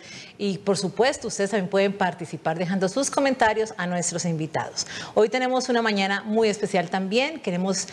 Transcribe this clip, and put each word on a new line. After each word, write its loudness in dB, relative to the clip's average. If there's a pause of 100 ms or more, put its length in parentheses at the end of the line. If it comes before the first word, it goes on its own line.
(380)
Y, -2
por 2
supuesto, 0
ustedes -2
también 0
pueden 4
participar -2
dejando 0
sus 0
comentarios 2
a -2
nuestros -2
invitados. -4 (300)
Hoy 6
tenemos 0
una 2
mañana 2
muy 2
especial 0
también. 0
Queremos -2